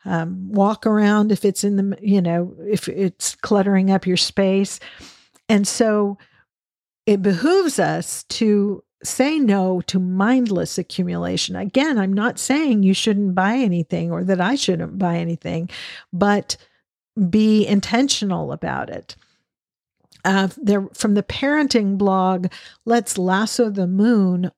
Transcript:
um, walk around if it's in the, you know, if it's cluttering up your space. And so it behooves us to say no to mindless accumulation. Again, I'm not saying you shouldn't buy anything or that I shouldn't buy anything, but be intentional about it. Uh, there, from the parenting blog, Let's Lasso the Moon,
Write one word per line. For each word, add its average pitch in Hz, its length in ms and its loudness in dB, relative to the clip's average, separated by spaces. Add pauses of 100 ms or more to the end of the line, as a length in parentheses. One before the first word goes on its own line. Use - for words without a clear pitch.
um, 185 480 -4
walk 208 320 0
around 214 480 4
if - 100 0
it's 202 220 0
in 202 100 0
the, 196 260 -2
you 202 200 2
know, 170 340 -2 (100)
if - 220 -2
it's - 480 -4
cluttering 196 560 2
up 190 160 0
your 180 80 2
space. 196 640 0 (680)
And 202 180 4
so 208 500 0 (880)
it 202 160 2
behooves 277 580 2
us 160 440 -2
to 208 600 0 (200)
say 302 360 0
no 190 420 2
to - 180 -4
mindless 190 800 0
accumulation. 175 760 -4
Again, 254 420 0
I'm 196 160 0
not 208 240 0
saying 262 460 0
you 190 100 6
shouldn't 202 420 0
buy 196 220 2
anything 170 540 -2
or 175 140 -4
that 185 140 0
I 202 160 0
shouldn't 170 440 -4
buy 170 180 0
anything, 170 520 -6 (440)
but 202 420 0 (760)
be 214 360 4
intentional 202 840 0
about - 380 -6
it. - 260 -14 (1080)
Uh, 190 260 2 (120)
there, 202 320 0
from 214 200 0
the 202 100 2
parenting 269 720 0
blog, 185 500 2 (380)
Let's 233 320 0
Lasso 202 520 0
the 196 180 -2
Moon, 190 720 2